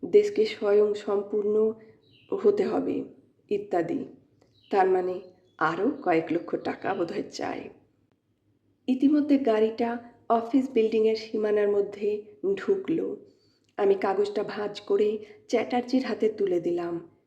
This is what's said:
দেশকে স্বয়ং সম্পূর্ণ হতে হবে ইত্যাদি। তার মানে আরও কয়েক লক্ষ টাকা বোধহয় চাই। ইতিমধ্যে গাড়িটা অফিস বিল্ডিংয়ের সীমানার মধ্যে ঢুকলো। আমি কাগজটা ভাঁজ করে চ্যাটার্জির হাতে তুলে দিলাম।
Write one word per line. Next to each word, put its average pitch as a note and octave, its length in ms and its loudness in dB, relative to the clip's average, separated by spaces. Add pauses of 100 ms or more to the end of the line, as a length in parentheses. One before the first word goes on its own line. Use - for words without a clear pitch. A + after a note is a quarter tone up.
দেশকে G#3 400 4
স্বয়ং G#3 480 2
সম্পূর্ণ G#3 800 -2 (680)
হতে G3+ 220 4
হবে - 380 -4 (460)
ইত্যাদি। F3 560 -2 (640)
তার F#3+ 200 4
মানে F#3 320 0 (360)
আরও E3 340 0 (120)
কয়েক E3 280 2
লক্ষ E3+ 240 -4
টাকা - 380 -4
বোধহয় F#3 380 -4
চাই। - 380 -8 (1200)
ইতিমধ্যে C#4+ 500 4
গাড়িটা A3+ 600 2 (320)
অফিস A#3 440 2
বিল্ডিংয়ের A3 420 4
সীমানার G#3 560 0
মধ্যে G#3 500 -2 (340)
ঢুকলো। F#3+ 600 -2 (600)
আমি G3 180 4
কাগজটা G3 480 0
ভাঁজ G#3 380 -8
করে G#3+ 360 0 (300)
চ্যাটার্জির B3 560 -2
হাতে A3 260 0
তুলে F#3 300 0
দিলাম। E3+ 500 -4 (180)